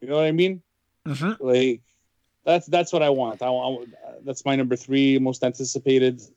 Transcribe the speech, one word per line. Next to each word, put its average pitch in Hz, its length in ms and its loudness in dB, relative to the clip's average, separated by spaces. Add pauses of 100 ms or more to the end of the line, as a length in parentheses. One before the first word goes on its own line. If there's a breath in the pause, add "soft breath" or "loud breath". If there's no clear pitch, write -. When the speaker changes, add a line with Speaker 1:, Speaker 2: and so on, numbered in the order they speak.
Speaker 1:
You 127 80 -14
know 147 80 -2
what 156 80 2
I 156 80 0
mean? 180 300 0 (440)
Speaker 2:
Mm-hmm. 151 400 -4
Speaker 1:
Like, 127 360 2 (600)
that's, 165 220 0
that's 175 260 0
what 165 120 0
I 143 60 2
want. 123 300 -2
I, 123 80 -4
I, 127 280 -2 (480)
that's 131 200 -10
my 139 120 2
number 127 180 0
three, 135 440 2
most 131 260 -2
anticipated, 127 800 0 (140)